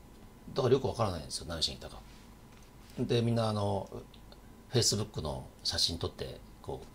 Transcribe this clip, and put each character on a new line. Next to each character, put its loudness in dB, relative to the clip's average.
だ 2
か 4
ら 10
よ 8
く 0
わ 0
か 2
ら 2
な -2
い -6
ん -10
で -10
す -6
よ、 -10
何 -2
し 2
に -6
行 -12
っ -10
た -12
か。 -14
で、 4
み 4
ん 4
な、 4
あ 2
の、 2
Facebook 2
の -4
写 0
真 2
撮 -2
っ -2
て、 -10
こ -8